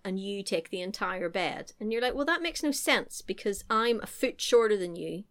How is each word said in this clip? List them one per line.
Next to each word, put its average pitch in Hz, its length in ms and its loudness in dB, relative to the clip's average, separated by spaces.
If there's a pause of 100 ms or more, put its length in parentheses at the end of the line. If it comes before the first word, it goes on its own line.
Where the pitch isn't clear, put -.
and 190 140 -2
you 196 240 -4
take 170 280 -2
the 185 100 -4
entire 185 480 -4
bed. 170 500 -2
And 220 140 -2
you're 233 100 0
like, 247 140 2
"Well, 285 80 0
that 339 180 2
makes 330 220 -2
no 294 80 4
sense - 500 0
because 196 480 -4
I'm 226 300 2
a - 80 -8
foot - 320 -2
shorter 226 360 6
than 180 200 -4
you, 165 340 -6